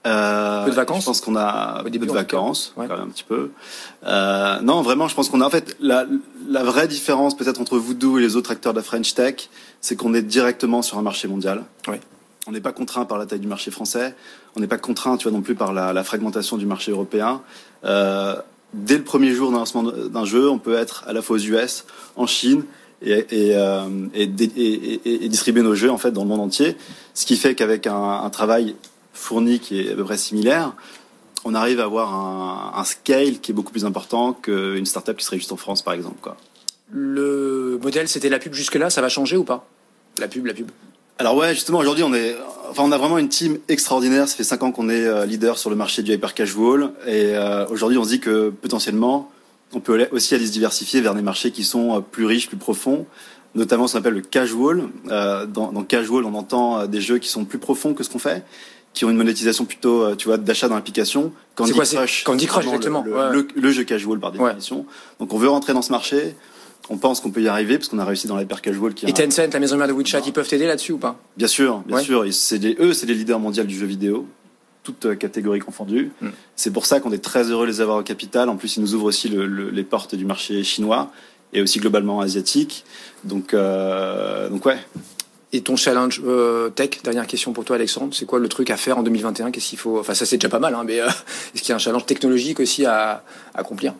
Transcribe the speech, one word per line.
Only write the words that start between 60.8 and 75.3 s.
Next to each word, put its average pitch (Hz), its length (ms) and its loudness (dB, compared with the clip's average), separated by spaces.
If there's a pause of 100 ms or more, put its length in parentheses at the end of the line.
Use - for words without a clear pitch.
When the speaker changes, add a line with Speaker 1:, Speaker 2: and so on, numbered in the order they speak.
Speaker 1:
Candy 113 140 2
Speaker 2:
C'est - 60 2
quoi, 151 100 6
c'est 151 120 0
Speaker 1:
Crush, 127 260 0
Speaker 2:
Candy 139 240 2
Crush, 170 180 0
Speaker 1:
vraiment 127 60 -2
le, 135 60 -2
Speaker 2:
exactement. 139 280 -2
Speaker 1:
le, 131 320 0
Speaker 2:
Ouais. 139 180 2
Speaker 1:
le, 139 60 0
le 135 100 6
jeu 123 120 2
casual 107 360 -2
par 87 140 -4
Speaker 2:
Ouais. 101 60 -10
Speaker 1:
définition. 123 460 -2 (340)
Donc 107 140 -6
on 107 40 0
veut 123 120 6
rentrer 143 240 2
dans 123 100 2
ce - 80 -4
marché. 143 440 -2 (560)
On 104 60 -4
pense 127 220 2
qu'on 113 100 -4
peut 110 140 0
y 110 40 4
arriver 107 300 2
parce - 100 -4
qu'on 110 120 -4
a 95 60 0
réussi 98 200 -2
dans 104 100 -4
l'hyper 98 280 -6
casual. 101 320 -2
Qui - 100 -8
est - 40 2
Speaker 2:
Et - 20 0
Speaker 1:
un 151 160 4
Speaker 2:
Tencent, 151 260 2
la 143 60 0
maison 143 180 2
mère 143 100 4
de 139 60 0
WeChat, 139 320 0
ils 139 80 -4
peuvent 143 140 0
t'aider 147 180 2
là-dessus 160 280 -2
ou 147 40 -4
pas ? 127 220 -6 (180)
Speaker 1:
Bien 110 80 2
sûr, 113 400 2
bien 127 120 0
Speaker 2:
Ouais. 139 60 2
Speaker 1:
sûr. 127 220 4
Et 98 60 -2
c'est - 260 0
des, 110 220 2
eux, 170 140 6
c'est - 120 -2
les 117 80 0
leaders 110 260 0
mondiaux 107 240 -2
du 98 140 -4
jeu 101 80 -4
vidéo, 101 400 -2 (560)
toutes, - 240 -12
euh, 107 80 2
catégories 101 460 -2